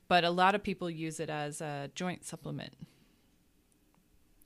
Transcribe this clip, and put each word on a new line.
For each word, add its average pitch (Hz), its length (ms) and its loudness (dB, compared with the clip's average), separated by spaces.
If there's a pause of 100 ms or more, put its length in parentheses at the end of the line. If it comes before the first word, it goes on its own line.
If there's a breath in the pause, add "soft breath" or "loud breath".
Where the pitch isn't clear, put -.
But 175 160 6
a 170 80 4
lot 185 240 6
of 202 80 -2
people 180 260 -2
use 160 300 -4
it 156 100 -4
as 151 320 -4
a 143 320 -6
joint 180 320 -4
supplement. - 480 -8 (1700 loud breath)